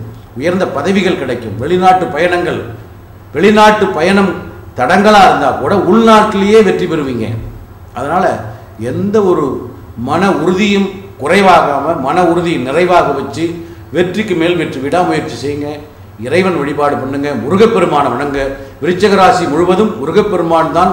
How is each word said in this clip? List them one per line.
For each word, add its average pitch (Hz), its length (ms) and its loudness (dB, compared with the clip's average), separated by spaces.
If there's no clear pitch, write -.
உயர்ந்த 175 300 -2
பதவிகள் 180 520 -2
கிடைக்கும், 113 400 -6
வெளிநாட்டு 180 480 2
பயணங்கள், 175 520 -2
வெளிநாட்டு 208 540 4
பயணம் 185 460 0
தடங்களா 196 500 4
இருந்தா 139 240 2
கூட 139 260 -2
உள்நாட்டிலேயே 214 880 4
வெற்றி 185 220 0
பெறுவீங்க. 135 400 -4
அதனால 156 300 -2
எந்த 185 440 -2
ஒரு 156 480 0
மன 160 340 0
உறுதியும் 185 580 0
குறைவாகாம, 156 800 2
மன 175 240 0
உறுதியை 170 340 0
நிறைவாக 151 540 2
வச்சு 135 340 -6
வெற்றிக்கு 180 420 -2
மேல் 170 220 0
வெற்றி, 151 240 -4
விடாமுயற்சி 160 580 -2
செய்யுங்க, 147 320 -6
இறைவன் 165 380 0
வழிபாடு 143 380 -2
பண்ணுங்க, 143 380 -4
முருகப்பெருமானை 156 760 2
வணங்க. 139 400 -4
விருச்சிக 185 320 2
ராசி 180 320 4
முழுவதும் 180 520 0
முருகப்பெருமான் 165 720 0
தான் 180 200 2